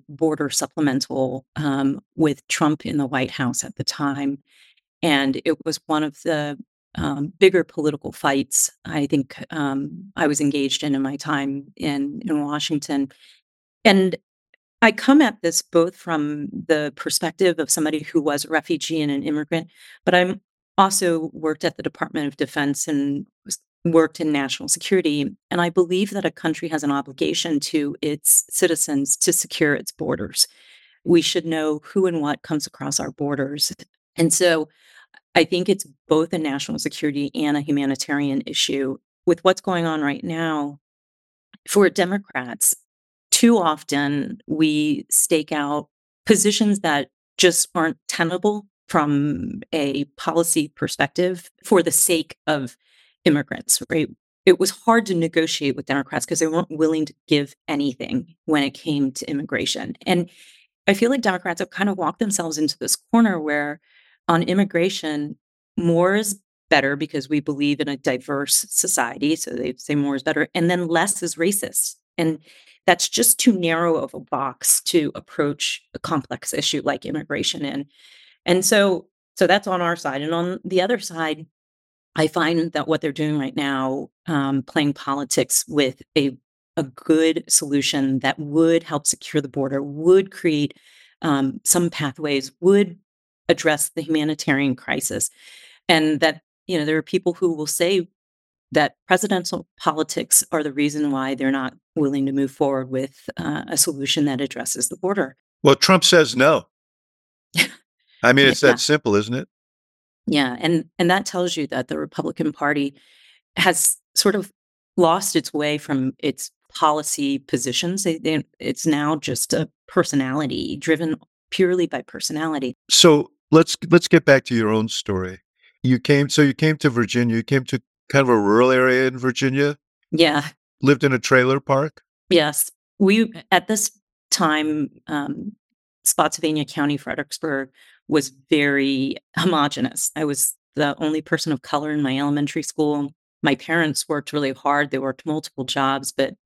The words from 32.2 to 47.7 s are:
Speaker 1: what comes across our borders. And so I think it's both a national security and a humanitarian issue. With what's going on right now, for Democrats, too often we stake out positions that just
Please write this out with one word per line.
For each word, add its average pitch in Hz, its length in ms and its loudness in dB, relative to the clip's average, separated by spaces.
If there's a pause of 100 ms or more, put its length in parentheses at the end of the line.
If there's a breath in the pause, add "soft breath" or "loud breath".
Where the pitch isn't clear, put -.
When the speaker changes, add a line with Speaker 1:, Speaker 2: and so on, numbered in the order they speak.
Speaker 1:
what 143 220 -4
comes 151 240 -4
across - 340 -6
our 147 100 -6
borders. 143 600 -4 (440)
And 165 160 2
so 160 360 2 (680 soft breath)
I 170 100 6
think 180 240 0
it's 196 180 0 (220)
both 160 240 2
a 180 60 -2
national 143 400 -6
security 143 560 -4
and 147 220 -2
a 143 40 0
humanitarian 143 840 -2
issue. 135 520 -4 (280)
With 175 180 2
what's 185 160 4
going 175 260 -2
on 156 160 -2
right 143 220 -4
now, 156 560 -4 (880)
for 196 200 4
Democrats, 175 840 -2 (560)
too 233 280 4
often 147 800 -2 (100)
we 151 600 0
stake - 420 0
out 147 360 -4 (380)
positions 208 540 2
that 147 300 -2 (260)
just 170 380 2